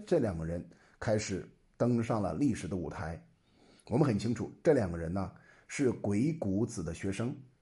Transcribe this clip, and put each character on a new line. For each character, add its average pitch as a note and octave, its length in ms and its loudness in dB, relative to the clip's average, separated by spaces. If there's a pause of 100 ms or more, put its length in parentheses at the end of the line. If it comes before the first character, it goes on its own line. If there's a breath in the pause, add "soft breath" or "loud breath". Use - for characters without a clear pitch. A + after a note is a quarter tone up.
这 E3+ 140 4
两 G2+ 180 0
个 D#2+ 80 -4
人 E2+ 180 -4 (360 soft breath)
开 G#2+ 180 2
始 G2 320 -4 (260)
登 A#2+ 260 2
上 A2+ 200 0
了 E2+ 140 0
历 B2+ 180 2
史 F2+ 140 -6
的 F#2 100 -2
舞 E2 140 -4
台。 E2 280 -6 (680 soft breath)
我 G#2+ 80 2
们 D3 100 6
很 G#2 120 2
清 A#2 160 -2
楚， - 260 -6
这 D#3+ 100 6
两 A2 200 4
个 E2+ 80 -6
人 E2 120 -4
呢， F#2+ 200 -2 (360 soft breath)
是 C3 240 2
鬼 G#2+ 420 0
谷 G#2 300 0
子 G2+ 200 -4
的 E2 100 -4
学 G2 180 -4
生。 A#2 240 -4 (260)